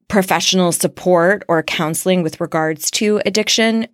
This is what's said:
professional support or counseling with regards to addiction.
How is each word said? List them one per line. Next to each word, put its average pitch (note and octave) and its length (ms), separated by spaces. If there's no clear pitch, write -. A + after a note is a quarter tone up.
professional F#3 640
support F3+ 760
or D#3+ 160
counseling F3 580
with D#3+ 200
regards D#3+ 500
to G#3 340
addiction. A3 680